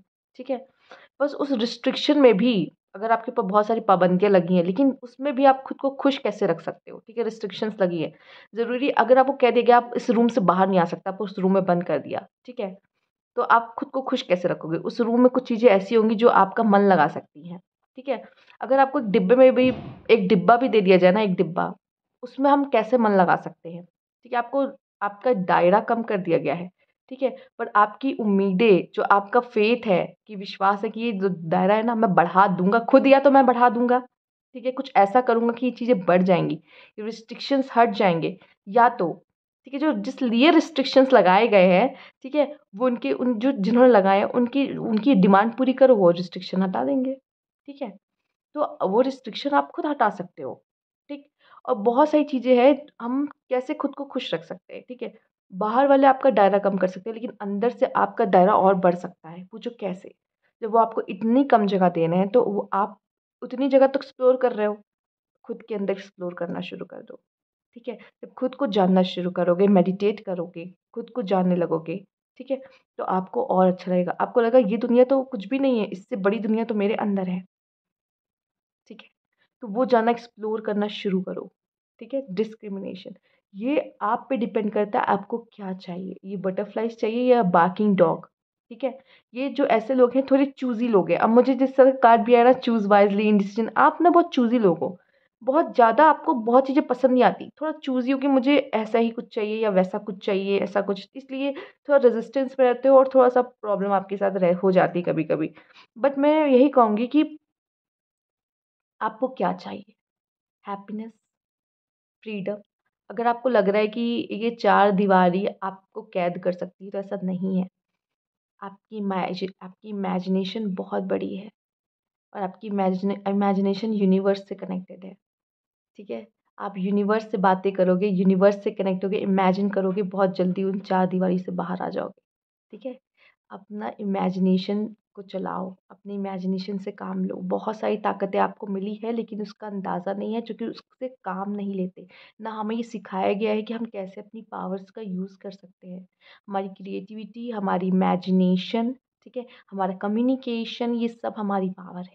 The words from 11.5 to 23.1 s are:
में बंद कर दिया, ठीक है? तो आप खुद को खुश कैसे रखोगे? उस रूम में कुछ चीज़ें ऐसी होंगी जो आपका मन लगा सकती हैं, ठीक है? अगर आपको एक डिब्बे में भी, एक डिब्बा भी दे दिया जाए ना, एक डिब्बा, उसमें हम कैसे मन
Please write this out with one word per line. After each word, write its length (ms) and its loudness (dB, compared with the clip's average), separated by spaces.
में 120 2
बंद 180 0
कर 160 -4
दिया, 260 -10
ठीक 140 -14
है? 160 -10
तो 60 -2
आप 340 0
खुद 120 -8
को 140 -6
खुश 200 -4
कैसे 240 -2
रखोगे? 320 -4
उस 220 -6
रूम 200 2
में 100 6
कुछ 160 -4
चीज़ें 220 4
ऐसी 260 2
होंगी 200 2
जो 220 4
आपका 280 2
मन 200 4
लगा 240 4
सकती 400 -14
हैं, 100 -14
ठीक 120 -12
है? 140 -6
अगर 180 2
आपको 200 2
एक 120 -4
डिब्बे 240 4
में 200 8
भी, 120 4
एक 160 4
डिब्बा 300 6
भी 120 0
दे 120 4
दिया 160 6
जाए 140 6
ना, 100 0
एक 140 0
डिब्बा, 380 -4
उसमें 280 -2
हम 180 2
कैसे 280 2
मन 160 2